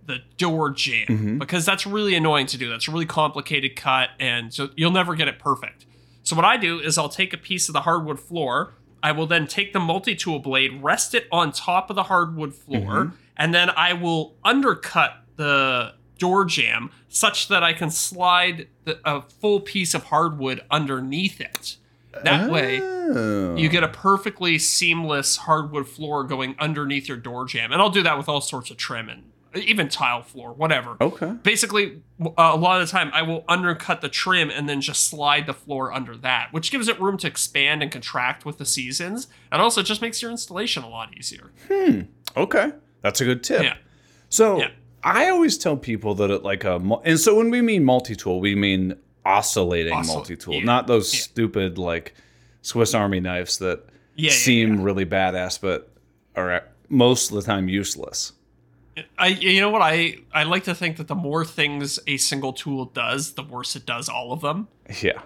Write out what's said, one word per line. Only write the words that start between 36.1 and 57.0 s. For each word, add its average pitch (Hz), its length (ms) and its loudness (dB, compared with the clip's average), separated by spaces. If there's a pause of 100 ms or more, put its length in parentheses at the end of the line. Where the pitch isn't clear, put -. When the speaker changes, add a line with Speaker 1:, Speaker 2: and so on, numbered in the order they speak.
Speaker 1:
that, 123 340 -2
which 160 180 -4
gives 240 180 -2
it 214 120 -2
room 196 180 0
to - 80 -6
expand 147 560 0
and 147 80 -4
contract 127 540 -6
with 147 140 -10
the 143 80 -10
seasons, 175 600 -6 (240)
and 156 100 2
also 226 200 2
just 214 200 -2
makes 233 200 -6
your 233 80 -8
installation 214 520 -6
a 117 60 -14
lot 113 280 -14
easier. - 360 -12 (180)
Speaker 2:
Hmm. 370 300 4 (360)
Okay. 226 360 2 (300)
That's - 180 0
a 131 40 2
good 123 200 0
tip. - 180 2
Speaker 1:
Yeah. 127 140 0 (520)
Speaker 2:
So, 208 300 6
Speaker 1:
Yeah. 131 100 0 (340)
Speaker 2:
I 226 260 4
always 339 300 4
tell 151 180 0
people 107 380 -2
that 98 160 2
it, 98 120 0
like, 98 220 -2
a 90 140 2
mul-, 98 260 2
and 160 160 6
so 214 160 6
when 226 140 4
we 247 100 2
mean 214 240 4
multi-tool, 113 560 2
we 101 140 2
mean 95 400 2 (320)
oscillating 87 680 2
Speaker 1:
Oscill-, 82 120 -4
Speaker 2:
multi-tool, 80 480 -6
Speaker 1:
yeah. 78 100 -4
Speaker 2:
not 123 220 2
those 113 280 2
Speaker 1:
Yeah. - 60 -2
Speaker 2:
stupid, 95 580 -2
like, 85 360 -4 (480)
Swiss 117 320 0
Army 101 260 2
knives 90 380 -4
that 92 260 -2 (320)
Speaker 1:
Yeah, 151 140 0
yeah, - 0 -
Speaker 2:
seem 113 480 4
Speaker 1:
yeah. 95 60 0
Speaker 2:
really 98 220 2
badass, 92 540 0
but 92 300 -2 (460)
are 92 140 -2
at, - 220 -4 (160)
most 123 420 4